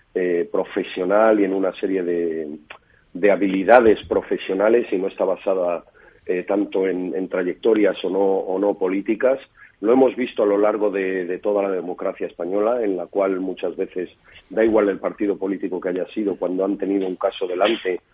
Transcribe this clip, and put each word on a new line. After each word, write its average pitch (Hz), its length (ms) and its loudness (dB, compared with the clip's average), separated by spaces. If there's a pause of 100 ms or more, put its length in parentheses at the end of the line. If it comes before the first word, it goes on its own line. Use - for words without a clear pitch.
(140)
eh, 87 360 0
profesional 98 920 2
y 101 60 4
en 95 80 0
una 98 200 0
serie 95 300 -2
de, 85 440 -2 (640)
de 92 180 2
habilidades 98 760 4
profesionales 101 840 0
y 101 60 0
no 92 100 -2
está 92 180 -4
basada, 90 580 -2 (440)
eh, 90 200 -2
tanto 98 400 0
en, 90 280 -4
en 92 120 -4
trayectorias 92 800 0
o 90 60 -4
no, 95 80 0
o 95 400 0
no 101 160 2
políticas. 101 640 0 (420)
Lo 104 100 4
hemos 127 240 6
visto 120 280 -2
a - 20 4
lo 101 120 4
largo 104 340 2
de, 95 340 -2
de 90 140 -6
toda 101 240 0
la 98 80 -2
democracia 90 560 -6
española, 104 540 -2
en 101 140 -2
la 87 120 -6
cual 95 340 0
muchas 90 340 -6
veces 90 340 -6 (400)
da 110 140 0
igual 107 240 4
el 95 120 0
partido 98 380 -2
político 95 440 -4
que 95 80 -4
haya 90 180 -4
sido, 98 300 -4
cuando 92 260 -2
han 98 140 0
tenido 98 280 0
un 92 120 -6
caso 98 300 -2
delante 92 520 0 (140)